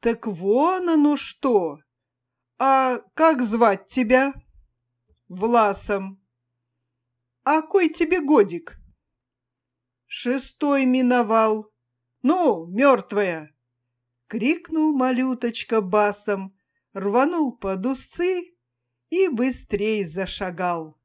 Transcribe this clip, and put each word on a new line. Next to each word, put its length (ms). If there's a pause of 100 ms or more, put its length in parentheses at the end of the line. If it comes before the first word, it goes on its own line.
«Так 260
вон 600
оно 280
что! 600 (800)
А 400 (160)
как 280
звать 460
тебя?» 440 (960)
«Власом». 960 (1200)
«А 200
кой 260
тебе 320
годик?» 580 (1300)
«Шестой 760
миновал. 880 (500)
Ну, 440
мертвая!» 920 (680)
крикнул 680
малюточка 880
басом, 760 (360)
рванул 640
под 300
узцы 680 (560)
и 180
быстрей 760
зашагал. 1000